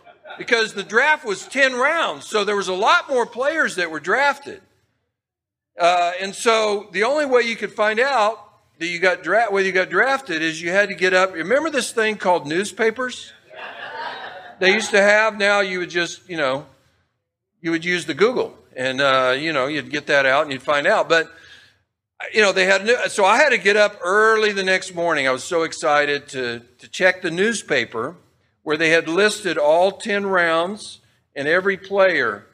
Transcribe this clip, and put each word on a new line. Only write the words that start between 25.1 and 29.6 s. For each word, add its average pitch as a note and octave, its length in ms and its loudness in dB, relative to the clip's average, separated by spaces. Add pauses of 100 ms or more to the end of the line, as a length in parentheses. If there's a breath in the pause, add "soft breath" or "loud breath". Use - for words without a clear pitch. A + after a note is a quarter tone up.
I C3 60 4
was B2+ 120 -4
so E3 180 -2
excited D3 680 0
to, A#2+ 320 -6 (180)
to B2+ 100 -20
check F#3 340 0
the F3 80 -2
newspaper D#3+ 840 -2 (460)
where D#3 140 -2
they D#3+ 140 2
had D#3+ 180 4
listed F#3 500 0
all E3 340 4